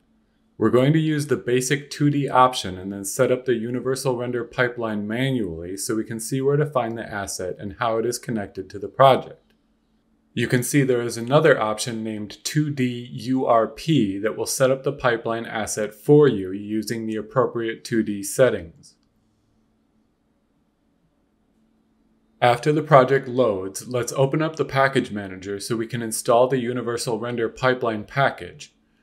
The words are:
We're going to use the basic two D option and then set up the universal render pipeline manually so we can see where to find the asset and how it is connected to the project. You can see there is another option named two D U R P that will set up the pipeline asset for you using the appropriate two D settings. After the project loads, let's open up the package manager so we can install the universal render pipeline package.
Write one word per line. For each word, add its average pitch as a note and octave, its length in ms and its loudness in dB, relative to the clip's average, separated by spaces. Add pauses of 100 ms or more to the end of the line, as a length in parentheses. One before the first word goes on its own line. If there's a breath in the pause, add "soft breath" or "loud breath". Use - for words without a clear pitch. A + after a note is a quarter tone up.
(560)
We're A2 140 2
going B2+ 240 4
to D#3+ 40 4
use D3+ 300 0
the B2+ 80 2
basic B2+ 520 -2
two D3 220 0
D C#3+ 180 -2
option B2 500 2
and G2 140 -10
then G2+ 120 -10
set B2 260 0
up B2+ 140 0
the B2+ 100 0
universal B2 640 -4
render A#2+ 260 -4
pipeline A2+ 640 -2
manually G#2+ 680 -4
so A2 180 -6
we A2 80 -2
can A2+ 160 -10
see C3 220 -6
where C#3 160 2
to D3 100 2
find A#2 320 -2
the G#2 100 -10
asset G2 520 -6
and G2+ 180 -10
how A2+ 200 0
it A2+ 60 -2
is A#2+ 140 -2
connected G2+ 520 -8
to G2+ 100 -14
the G2 80 -10
project. - 640 4 (840)
You A#2 140 -2
can B2 160 2
see C#3+ 180 2
there B2 180 2
is A#2 160 -4
another B2+ 440 4
option A2 420 -4
named G#2+ 400 -8
two D3+ 280 -2
D B2 420 -4
U C3 340 -2
R A2+ 220 4
P A2 500 0
that G#2 180 -2
will G#2+ 100 -4
set C3 260 2
up C3+ 100 -2
the C#3 80 -2
pipeline A2+ 560 -2
asset G#2+ 480 -6
for D3 320 6
you G2 240 0
using G#2+ 560 -6
the A2 80 -4
appropriate A2+ 680 -2
two A2+ 180 0
D G2+ 220 -6
settings. G2 720 -2 (3500)
After B2 320 4
the D3+ 100 0
project C3+ 460 6
loads, A2 580 -2
let's A#2+ 280 -4
open C#3 280 0
up D#3 140 -4
the C#3 80 -2
package C3+ 480 0
manager G2 480 -8
so A#2 160 -4
we A2+ 100 -4
can A#2 160 -8
install A#2 460 4
the C3 100 0
universal A#2 640 -4
render A#2 280 -2
pipeline A#2+ 540 -2
package. - 720 -4 (280)